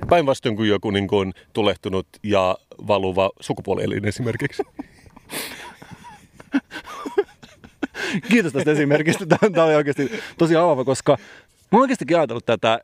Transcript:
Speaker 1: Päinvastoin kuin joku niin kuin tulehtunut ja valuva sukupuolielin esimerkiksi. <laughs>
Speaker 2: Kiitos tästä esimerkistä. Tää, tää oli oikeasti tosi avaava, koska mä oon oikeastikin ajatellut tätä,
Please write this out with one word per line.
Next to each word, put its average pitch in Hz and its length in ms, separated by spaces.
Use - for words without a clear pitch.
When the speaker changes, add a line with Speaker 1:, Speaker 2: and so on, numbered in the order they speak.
Speaker 1:
Päinvastoin 135 460
kuin 107 140
joku 101 220
niin 98 160
kuin 95 260
tulehtunut 95 540
ja 95 340
valuva 95 420
sukupuolielin 104 640
esimerkiksi. 117 640
<laughs> - 40
Speaker 2:
Kiitos 196 240
tästä 143 180
esimerkistä. 151 540
Tää, 170 300
tää 165 100
oli 156 100
oikeasti 143 360
tosi 165 180
avaava, 156 300
koska 131 260
mä - 640
oon 254 40
oikeastikin 175 360
ajatellut 123 280
tätä, 113 380